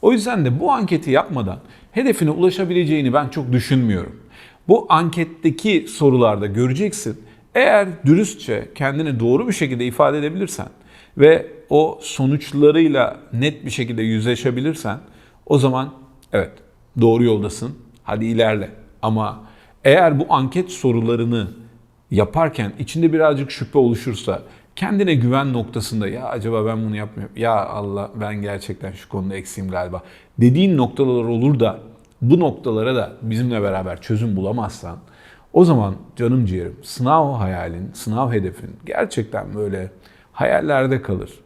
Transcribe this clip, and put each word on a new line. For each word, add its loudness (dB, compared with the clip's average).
O 6
yüzden 0
de 0
bu 0
anketi 0
yapmadan 0
hedefine 0
ulaşabileceğini 0
ben 0
çok -6
düşünmüyorum. 0
Bu 4
anketteki 0
sorularda 2
göreceksin. -2
Eğer 4
dürüstçe 2
kendini -2
doğru 2
bir -2
şekilde -2
ifade 2
edebilirsen -6
ve 6
o 2
sonuçlarıyla 2
net -2
bir -8
şekilde -4
yüzleşebilirsen -2
o 2
zaman 0
evet, -2
doğru 4
yoldasın, -2
hadi -4
ilerle. 0
Ama -2
eğer 6
bu -2
anket 0
sorularını 0
yaparken 0
içinde 0
birazcık 2
şüphe -2
oluşursa, 0
kendine 0
güven 2
noktasında -4
"Ya -8
acaba -4
ben -4
bunu -4
yapmıyorum, -10
ya 0
Allah -8
ben -6
gerçekten -8
şu -20
konuda -6
eksiğim -10
galiba" -6
dediğin 4
noktalar 0
olur 2
da 0
bu 6
noktalara -2
da -4
bizimle -2
beraber -4
çözüm -2
bulamazsan -4
o 8
zaman 2
canım 2
ciğerim -4
sınav 0
hayalin, -6
sınav -4
hedefin -4
gerçekten -4
böyle -6
hayallerde 0
kalır. -6